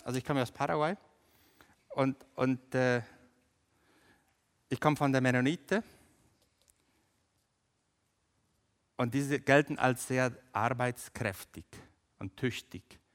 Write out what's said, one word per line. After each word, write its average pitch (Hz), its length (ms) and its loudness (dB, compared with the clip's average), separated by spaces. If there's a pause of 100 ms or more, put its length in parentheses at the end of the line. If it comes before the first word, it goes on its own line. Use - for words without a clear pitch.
also 127 140 -2
ich 127 60 -6
komme 143 160 0
aus 120 100 0
Paraguay 156 460 -2 (920)
und, 135 260 0 (180)
und, 127 400 -2
äh, 123 280 2 (1700)
ich 135 100 -4
komme 151 160 4
von 139 160 2
der 131 80 4
Mennonite 131 640 0 (3000)
und 120 160 -2
diese 139 280 -2
gelten 143 380 4
als 127 280 0
sehr 127 260 0 (200)
arbeitskräftig 120 1120 -4 (520)
und 98 200 -10
tüchtig. - 440 -6 (320)